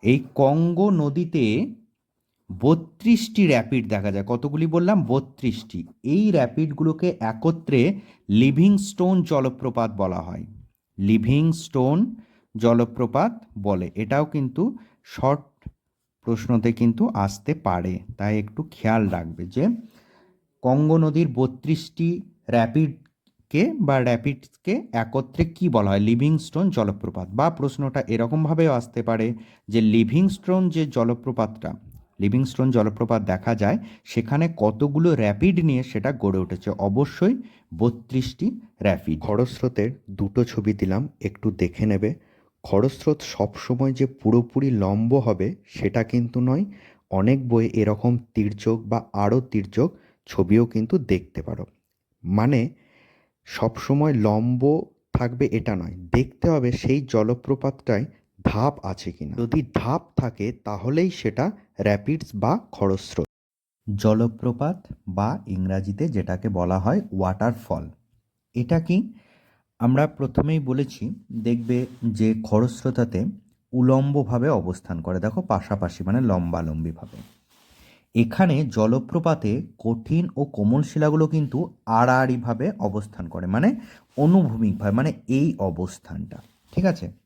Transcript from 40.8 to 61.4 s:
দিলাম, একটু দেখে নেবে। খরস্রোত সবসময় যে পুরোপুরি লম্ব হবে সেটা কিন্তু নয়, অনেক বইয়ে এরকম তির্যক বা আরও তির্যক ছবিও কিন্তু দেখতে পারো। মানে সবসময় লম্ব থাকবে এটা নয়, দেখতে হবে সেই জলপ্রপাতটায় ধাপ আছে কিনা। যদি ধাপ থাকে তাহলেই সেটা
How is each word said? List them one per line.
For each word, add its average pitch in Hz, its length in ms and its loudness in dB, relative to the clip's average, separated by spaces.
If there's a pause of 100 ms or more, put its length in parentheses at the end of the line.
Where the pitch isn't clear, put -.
দিলাম, 95 220 0 (260)
একটু - 180 -8 (160)
দেখে 107 300 0
নেবে। 101 180 0 (540)
খরস্রোত 135 540 0 (160)
সবসময় 123 640 -2
যে 135 80 2 (140)
পুরোপুরি 120 480 2 (140)
লম্ব 104 300 2 (140)
হবে 98 220 0 (280)
সেটা 110 260 0 (100)
কিন্তু 120 260 -2 (100)
নয়, 151 160 0 (540)
অনেক 117 200 4 (120)
বইয়ে 113 300 2
এরকম 107 320 2 (220)
তির্যক 104 440 0 (120)
বা 113 80 0 (260)
আরও 110 140 4 (140)
তির্যক 107 380 0 (380)
ছবিও 101 360 4 (100)
কিন্তু 110 200 -2 (180)
দেখতে - 340 -4
পারো। 82 180 -8 (600)
মানে 110 360 2 (880)
সবসময় 139 640 0 (120)
লম্ব 117 360 2 (500)
থাকবে 123 320 -2 (140)
এটা 107 220 -4
নয়, 85 160 -10 (200)
দেখতে 131 340 -2
হবে 135 220 2
সেই 135 280 0 (120)
জলপ্রপাতটায় 123 920 -2 (400)
ধাপ 123 300 0 (160)
আছে - 220 -10
কিনা। 76 240 -10
যদি 117 240 -2 (180)
ধাপ 139 240 -2 (140)
থাকে 117 300 -4 (180)
তাহলেই 127 460 -2
সেটা 127 340 -4 (340)